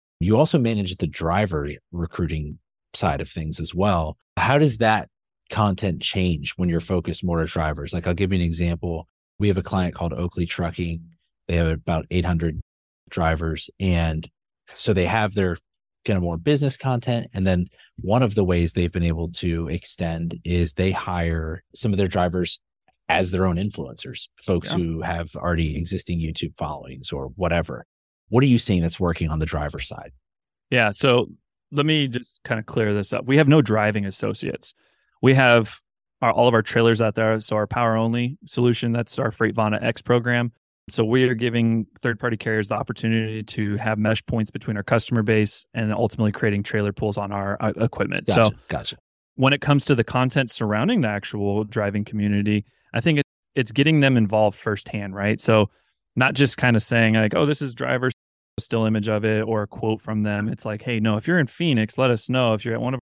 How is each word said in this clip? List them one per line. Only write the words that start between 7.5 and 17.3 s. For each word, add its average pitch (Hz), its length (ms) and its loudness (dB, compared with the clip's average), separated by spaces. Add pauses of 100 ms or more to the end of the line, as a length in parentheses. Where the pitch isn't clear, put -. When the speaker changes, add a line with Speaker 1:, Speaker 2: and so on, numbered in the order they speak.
Speaker 1:
Like, 87 140 -4
I'll 90 60 2
give 95 200 -2
you 92 60 2
an 87 60 0
example. 85 600 -4 (320)
We 104 80 2
have 95 100 2
a 90 60 -2
client 90 320 -2
called 85 180 -4
Oakley 87 320 -4
Trucking. 85 560 -6 (460)
They 85 80 0
have 85 120 2
about 80 420 -2
eight 87 160 0
hundred 165 340 -2 (500)
drivers. 82 600 -2 (100)
And 82 480 0 (460)
so - 200 0
they 90 120 2
have 104 300 0
their 90 220 0 (460)
kind 101 140 0
of 90 60 0
more 85 140 -2
business 139 400 0
content. 123 560 -2